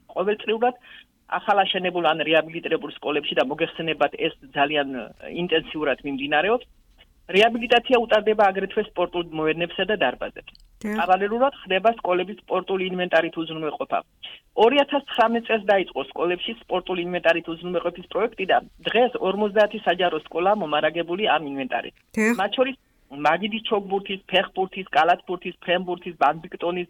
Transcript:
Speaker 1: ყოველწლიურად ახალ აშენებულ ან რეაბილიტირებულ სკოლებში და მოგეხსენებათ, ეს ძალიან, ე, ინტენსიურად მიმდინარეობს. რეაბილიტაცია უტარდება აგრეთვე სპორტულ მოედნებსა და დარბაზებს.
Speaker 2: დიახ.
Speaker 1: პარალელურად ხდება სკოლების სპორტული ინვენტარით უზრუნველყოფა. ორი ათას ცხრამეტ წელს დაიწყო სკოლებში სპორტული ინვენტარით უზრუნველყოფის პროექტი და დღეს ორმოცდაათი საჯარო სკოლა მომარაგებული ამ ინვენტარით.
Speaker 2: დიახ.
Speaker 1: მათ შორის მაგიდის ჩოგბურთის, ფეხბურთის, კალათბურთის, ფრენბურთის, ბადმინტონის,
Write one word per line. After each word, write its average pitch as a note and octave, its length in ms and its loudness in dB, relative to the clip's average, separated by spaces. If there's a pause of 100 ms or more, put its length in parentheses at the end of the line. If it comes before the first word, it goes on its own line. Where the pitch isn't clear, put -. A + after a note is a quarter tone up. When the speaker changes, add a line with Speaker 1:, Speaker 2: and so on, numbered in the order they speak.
Speaker 1:
ყოველწლიურად G#3+ 720 -2 (540)
ახალ G3+ 300 0
აშენებულ F3+ 460 0
ან D#3 180 2
რეაბილიტირებულ D#3 680 0
სკოლებში D3 440 -4
და D#3 80 4
მოგეხსენებათ, D3+ 720 -2
ეს D#3 200 -2 (140)
ძალიან, C#3+ 420 0
ე, B2+ 140 -6 (300)
ინტენსიურად D#3 680 -2
მიმდინარეობს. D3 640 -2 (640)
რეაბილიტაცია A#3 720 4
უტარდება G#3+ 460 4
აგრეთვე G3 380 0
სპორტულ F3 440 -2
მოედნებსა D#3+ 560 -2
და G#3 140 0
დარბაზებს. - 560 -4 (220)
Speaker 2:
დიახ. G#3+ 200 -6
Speaker 1:
პარალელურად G#3 600 2
ხდება F#3+ 360 0
სკოლების F#3 480 -2
სპორტული F#3 460 -2
ინვენტარით F3+ 500 0
უზრუნველყოფა. D#3+ 640 -4 (540)
ორი A#3+ 260 6
ათას C#4 240 2
ცხრამეტ A#3 420 2
წელს A3 200 0
დაიწყო G3 380 2
სკოლებში F3 520 -4
სპორტული F#3 480 -4
ინვენტარით E3+ 440 0
უზრუნველყოფის E3+ 600 -6
პროექტი G3 400 -4
და C#3+ 100 4 (200)
დღეს A3+ 380 0
ორმოცდაათი G#3 640 0
საჯარო F3 400 0
სკოლა F3+ 340 0
მომარაგებული D#3+ 720 -2
ამ - 180 2
ინვენტარით. C#3 520 -6 (140)
Speaker 2:
დიახ. A3 260 0
Speaker 1:
მათ G3+ 180 -2
შორის C4 240 0 (340)
მაგიდის F3+ 520 0
ჩოგბურთის, G3 580 -2
ფეხბურთის, F#3 640 -2
კალათბურთის, F3 720 0
ფრენბურთის, F3+ 580 -4
ბადმინტონის, E3+ 760 -2